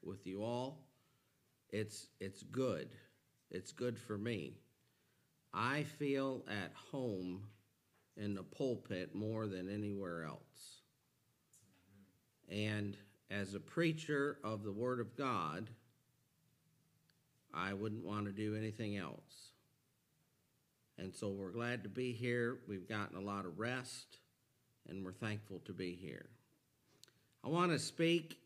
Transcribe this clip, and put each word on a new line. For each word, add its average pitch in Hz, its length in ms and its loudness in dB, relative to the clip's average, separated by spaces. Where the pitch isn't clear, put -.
with 95 240 -8
you 98 160 -2
all. 127 400 -2
It's, 107 400 -2
it's 98 240 -6
good. 107 460 2
It's 95 220 -4
good 123 260 0
for 107 200 -4
me. 101 400 0
I 127 300 4
feel 135 640 2
at 95 240 0
home 101 520 0
in 104 180 0
the 95 80 -4
pulpit 110 720 -2
more 107 320 2
than 92 220 -2
anywhere 98 560 0
else. - 560 -10
And 104 480 2
as 98 220 0
a 98 80 -2
preacher 156 800 2
of 107 200 0
the 101 100 -2
Word 123 260 2
of 104 160 -4
God, 104 540 2
I 95 200 2
wouldn't 107 300 0
want 104 220 0
to 101 80 -2
do 107 200 0
anything 107 440 0
else. - 560 -8
And 92 140 -4
so 104 160 0
we're 98 220 -2
glad 117 320 0
to 104 60 -6
be 123 220 0
here. 120 460 2
We've 92 220 -4
gotten 104 280 -2
a 95 40 -4
lot 101 240 -2
of 85 140 -6
rest, 123 580 -4
and 95 160 -4
we're 92 60 -4
thankful 104 540 -4
to 98 60 -8
be 90 220 -2
here. 85 340 -8
I - 60 -2
want 175 220 8
to 151 60 8
speak 165 680 4